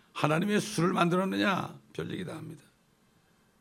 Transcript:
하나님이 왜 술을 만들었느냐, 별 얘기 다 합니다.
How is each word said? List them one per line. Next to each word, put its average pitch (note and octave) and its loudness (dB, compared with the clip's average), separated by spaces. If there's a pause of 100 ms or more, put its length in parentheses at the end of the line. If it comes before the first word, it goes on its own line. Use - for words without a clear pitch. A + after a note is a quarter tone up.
(120)
하나님이 E3+ 2
왜 G3+ 4
술을 F3 0
만들었느냐, F#3+ 0 (140)
별 - -6
얘기 - -6
다 D#3+ -8
합니다. D#3+ -12 (1000)